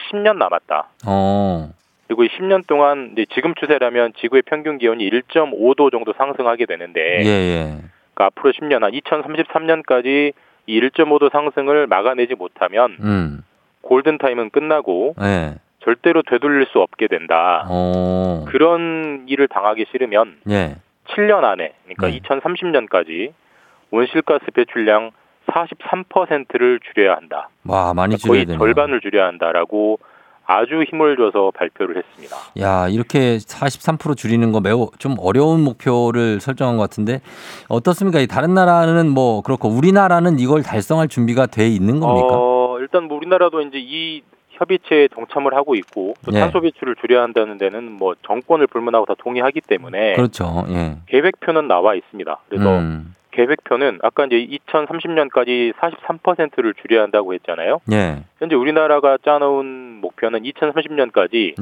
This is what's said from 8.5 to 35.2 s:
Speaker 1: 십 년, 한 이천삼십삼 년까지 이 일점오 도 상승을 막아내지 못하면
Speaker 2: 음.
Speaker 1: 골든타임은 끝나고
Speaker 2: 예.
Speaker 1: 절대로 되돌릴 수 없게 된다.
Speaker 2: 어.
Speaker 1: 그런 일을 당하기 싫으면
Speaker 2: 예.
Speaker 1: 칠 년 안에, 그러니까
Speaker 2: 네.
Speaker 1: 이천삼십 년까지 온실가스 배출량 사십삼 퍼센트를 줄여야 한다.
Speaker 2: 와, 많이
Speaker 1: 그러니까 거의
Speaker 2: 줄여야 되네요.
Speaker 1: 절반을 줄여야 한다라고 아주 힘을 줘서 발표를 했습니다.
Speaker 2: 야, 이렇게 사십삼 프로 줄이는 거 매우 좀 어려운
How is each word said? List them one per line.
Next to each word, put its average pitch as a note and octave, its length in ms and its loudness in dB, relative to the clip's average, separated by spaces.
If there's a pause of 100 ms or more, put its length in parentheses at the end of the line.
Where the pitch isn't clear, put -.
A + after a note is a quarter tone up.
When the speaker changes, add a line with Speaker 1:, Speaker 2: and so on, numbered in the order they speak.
Speaker 1:
십 - 100 -14
년, C3 220 0
한 G2+ 80 0
이천삼십삼 D#3 720 -4
년까지 C#3+ 680 0 (360)
이 A2+ 60 -6
일점오 D3 460 2
도 C#3+ 100 4
상승을 D3 580 0
막아내지 A#2+ 480 -2
못하면 F#2+ 640 -2
Speaker 2:
음. F2 420 -2 (380)
Speaker 1:
골든타임은 C3 680 0
끝나고 C#3+ 720 -2
Speaker 2:
예. F2 340 -2 (280)
Speaker 1:
절대로 D#3+ 380 2
되돌릴 C#3 460 0
수 - 120 0
없게 G2+ 280 0
된다. E2 600 0
Speaker 2:
어. F2+ 800 -2
Speaker 1:
그런 D#3+ 800 0
일을 C3+ 220 2
당하기 G#2+ 420 -2
싫으면 A2 460 0 (120)
Speaker 2:
예. E2+ 280 -2 (360)
Speaker 1:
칠 G#3 140 0
년 G3 160 2
안에, F2+ 300 -2 (100)
그러니까 F#2 240 -6
Speaker 2:
네. E2 60 -2
Speaker 1:
이천삼십 E3+ 540 -4
년까지 G#2 640 -2 (580)
온실가스 C#3 600 0
배출량 A2+ 580 0 (420)
사십삼 E3+ 560 -4
퍼센트를 B2+ 680 0
줄여야 G2 360 0
한다. D2+ 340 -10 (180)
Speaker 2:
와, F#2 260 0
많이 F#2+ 220 0
Speaker 1:
그러니까 G#2+ 120 -6
거의 G2+ 140 6
Speaker 2:
줄여야 F2+ 40 -2
되네요. E2+ 140 -4
Speaker 1:
절반을 B2+ 420 0
줄여야 G2 260 2
한다라고 F2 720 -2 (480)
아주 A#2+ 420 0
힘을 D3+ 280 2
줘서 G2+ 340 2
발표를 F2+ 460 -6
했습니다. - 380 -12 (240)
Speaker 2:
야, F#2+ 280 2
이렇게 A#2 500 0
사십삼 C#3+ 600 -4
프로 D3+ 180 -4
줄이는 A#2 360 2
거 G#2+ 80 2
매우 G#2+ 380 0
좀 C3+ 220 -4
어려운 C#3+ 440 4